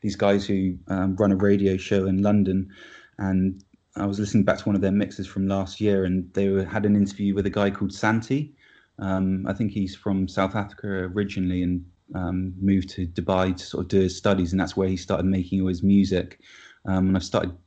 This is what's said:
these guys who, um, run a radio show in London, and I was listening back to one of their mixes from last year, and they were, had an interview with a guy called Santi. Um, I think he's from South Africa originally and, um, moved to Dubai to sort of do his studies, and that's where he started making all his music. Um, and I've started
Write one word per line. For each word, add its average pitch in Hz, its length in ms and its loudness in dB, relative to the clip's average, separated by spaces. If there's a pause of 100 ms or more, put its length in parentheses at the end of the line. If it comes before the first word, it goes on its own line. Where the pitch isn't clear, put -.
these 101 160 -4
guys 101 300 2
who, 95 320 -2 (100)
um, 95 280 0
run 101 160 4
a 98 40 4
radio 98 400 4
show 95 300 0
in 95 160 2
London, 95 480 2 (480)
and 95 440 0 (340)
I 101 100 -4
was 98 120 -4
listening 101 260 2
back 95 140 2
to - 60 -14
one 104 120 0
of 95 40 2
their 95 120 2
mixes 98 340 -2
from 95 200 -4
last 95 320 -2
year, 101 280 2
and 90 260 -2
they 98 160 0
were, 98 160 2
had 104 220 -2
an 104 100 4
interview 98 380 0
with 98 100 0
a 101 60 0
guy 101 200 0
called 98 220 -4
Santi. 113 600 -2 (440)
Um, 95 480 -2
I 101 60 -4
think 101 200 -2
he's 98 220 -4
from 95 340 -2
South 95 280 -2
Africa 101 320 -8
originally 92 760 -4
and, 90 220 -2 (300)
um, 92 440 -4
moved 98 320 2
to 92 160 -6
Dubai 92 480 0
to 90 100 -14
sort - 200 -6
of 87 40 -14
do 98 120 4
his 90 160 0
studies, 95 360 0
and 95 80 2
that's 87 160 -4
where 95 120 0
he 92 80 -2
started 87 300 -2
making 95 340 0
all 92 80 0
his 90 140 -4
music. 95 580 2 (460)
Um, 95 220 0
and 95 80 2
I've 85 80 -2
started 92 280 -2 (140)